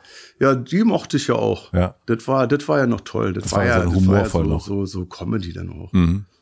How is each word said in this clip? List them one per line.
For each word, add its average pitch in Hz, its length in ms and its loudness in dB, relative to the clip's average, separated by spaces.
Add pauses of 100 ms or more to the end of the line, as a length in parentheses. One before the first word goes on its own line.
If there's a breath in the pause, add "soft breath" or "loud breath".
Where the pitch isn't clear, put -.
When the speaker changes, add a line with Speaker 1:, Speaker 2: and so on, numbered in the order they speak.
(380 loud breath)
Speaker 1:
Ja, 135 160 4
die 160 300 0
mochte - 340 0
ich - 80 -2
ja 127 80 2
auch. 107 380 -2
Speaker 2:
Ja. 90 240 0 (100)
Speaker 1:
Das 113 200 -2
war, 135 200 2
das 143 220 0
war 151 100 2
ja 135 80 2
noch 110 160 0
toll. 110 320 -2
Das 95 100 -4
Speaker 2:
Das - 80 -4
Speaker 1:
war 98 60 2
Speaker 2:
war 110 80 2
Speaker 1:
ja, 120 80 2
Speaker 2:
so 110 80 4
Speaker 1:
das 87 100 0
war - 40 0
ja 95 40 4 (220)
Speaker 2:
humorvoll 85 220 0
Speaker 1:
so, 78 60 0
Speaker 2:
noch. 78 160 -2
Speaker 1:
so, 101 200 -4
so 90 180 -8
Comedy 92 480 -6
dann 87 180 -12
auch. 85 220 -12
Speaker 2:
Mhm. 92 320 2 (180)